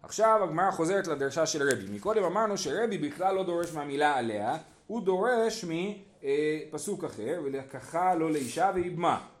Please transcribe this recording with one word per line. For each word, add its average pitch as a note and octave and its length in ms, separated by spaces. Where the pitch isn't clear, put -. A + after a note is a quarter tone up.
עכשיו A3 400
הגמרא F3 280
חוזרת F#3 360
לדרשה C#3+ 380
של C#3+ 240
רבי. G#2+ 160
מקודם G3+ 280
אמרנו G3+ 340
שרבי G#3 400
בכלל D#3+ 380
לא F#3+ 80
דורש E3+ 300
מהמילה C#3+ 420
עליה, A2+ 420
הוא A3+ 140
דורש A3 640
מ-, E3+ 60
אה, D3+ 360
פסוק E3+ 320
אחר, C#3+ 400
"ולקחה C#3 720
לו D#3+ 140
לאישה D3+ 460
ואיבמה". E3+ 460